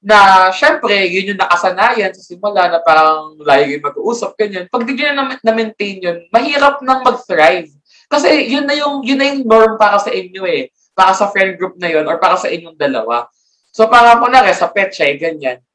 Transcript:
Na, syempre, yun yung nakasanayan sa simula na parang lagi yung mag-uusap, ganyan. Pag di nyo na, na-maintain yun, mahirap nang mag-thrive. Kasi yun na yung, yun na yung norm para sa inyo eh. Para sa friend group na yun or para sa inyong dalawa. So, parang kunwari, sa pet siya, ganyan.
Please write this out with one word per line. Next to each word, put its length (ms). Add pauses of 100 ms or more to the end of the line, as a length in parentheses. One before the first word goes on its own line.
Na, 480
syempre, 440 (160)
yun 240
yung 80
nakasanayan 720
sa 80
simula 480
na 120
parang 600
lagi 360
yung 80
mag-uusap, 520
ganyan. 320
Pag 160
di 80
nyo 200
na, 280
na-maintain 600
yun, 160 (120)
mahirap 520
nang 200
mag-thrive. 680 (400)
Kasi 400
yun 160
na 120
yung, 240
yun 160
na 120
yung 160
norm 320
para 200
sa 120
inyo 360
eh. 240 (240)
Para 200
sa 160
friend 280
group 200
na 120
yun 160
or 120
para 200
sa 120
inyong 280
dalawa. 520 (400)
So, 160
parang 360
kunwari, 320
sa 160
pet 240
siya, 240
ganyan. 440 (120)